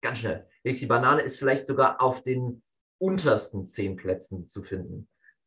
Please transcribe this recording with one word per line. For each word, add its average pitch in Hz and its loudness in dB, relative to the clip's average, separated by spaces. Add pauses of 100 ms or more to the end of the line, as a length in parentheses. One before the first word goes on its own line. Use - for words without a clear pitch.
Ganz 117 -4
schnell. 104 -6 (140)
Felix, 131 -2
die - -6
Banane 131 4
ist 135 -6
vielleicht 135 2
sogar 135 2
auf 127 2
den 127 -4 (400)
untersten 151 0
zehn 95 -4
Plätzen 92 -6
zu 98 -12
finden. 90 -10 (380)